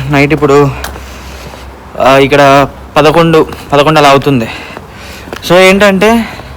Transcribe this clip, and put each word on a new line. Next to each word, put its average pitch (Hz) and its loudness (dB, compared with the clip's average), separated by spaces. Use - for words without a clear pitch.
నైట్ 143 0
ఇప్పుడు, 143 2
ఆ, 135 4
ఇక్కడ 139 4
పదకొండు, 156 2
పదకొండు 147 2
అలా 143 4
అవుతుంది. 127 0
So, 170 2
ఏంటంటే 196 4